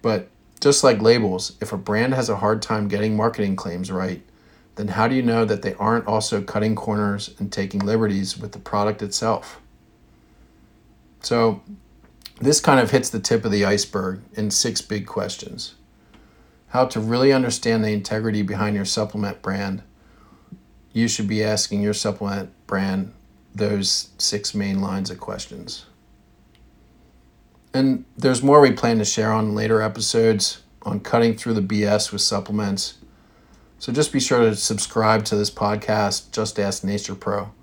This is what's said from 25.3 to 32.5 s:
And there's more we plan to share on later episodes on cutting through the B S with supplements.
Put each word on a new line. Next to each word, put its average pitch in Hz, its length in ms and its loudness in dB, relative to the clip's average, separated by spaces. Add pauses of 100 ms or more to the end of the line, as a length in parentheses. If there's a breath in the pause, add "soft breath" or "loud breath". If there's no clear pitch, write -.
And 135 300 2 (120)
there's 123 260 2
more 143 180 10
we 139 120 8
plan 117 260 2
to 107 60 2
share 110 280 0
on 107 220 0
later 110 280 2
episodes 110 800 0 (200)
on 101 180 -4
cutting 117 360 2
through 113 180 -4
the 107 60 0
B 104 240 0
S 107 280 0
with 98 100 -2
supplements. 101 720 -2 (840 soft breath)